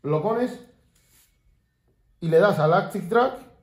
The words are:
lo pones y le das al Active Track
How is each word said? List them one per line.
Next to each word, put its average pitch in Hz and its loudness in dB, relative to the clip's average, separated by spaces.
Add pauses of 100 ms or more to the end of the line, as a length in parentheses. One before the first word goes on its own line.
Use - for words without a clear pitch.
lo 151 -2
pones 240 -4 (1500)
y 170 -6
le 160 4
das 190 4
al 156 2
Active 196 -2
Track 240 0 (240)